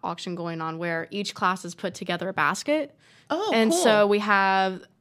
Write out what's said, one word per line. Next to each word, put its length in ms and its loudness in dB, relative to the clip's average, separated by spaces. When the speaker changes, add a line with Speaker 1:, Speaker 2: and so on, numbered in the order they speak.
Speaker 1:
auction 320 -8
going 260 -6
on 180 -6
where 320 -4
each 240 -6
class 300 0
has 100 -10
put 200 -6
together 340 -4
a 40 -6
basket. 640 0
Speaker 2:
Oh, 240 -2
Speaker 1:
And 200 4
Speaker 2:
cool. 100 2
Speaker 1:
so 240 6
we 140 2
have, 600 2